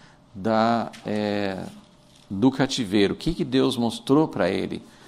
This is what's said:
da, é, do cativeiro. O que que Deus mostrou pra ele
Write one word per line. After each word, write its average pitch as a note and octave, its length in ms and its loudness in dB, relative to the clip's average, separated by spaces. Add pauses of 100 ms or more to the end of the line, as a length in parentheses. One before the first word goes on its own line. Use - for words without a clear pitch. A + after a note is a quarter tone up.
(340)
da, A2 560 0 (140)
é, G#2 600 -4 (640)
do G#2 220 2
cativeiro. G#2 640 0
O - 20 -4
que E3 180 -4
que F3 100 -4
Deus C3 320 0
mostrou A#2+ 500 2
pra F#2+ 220 0
ele F#2 340 -4 (260)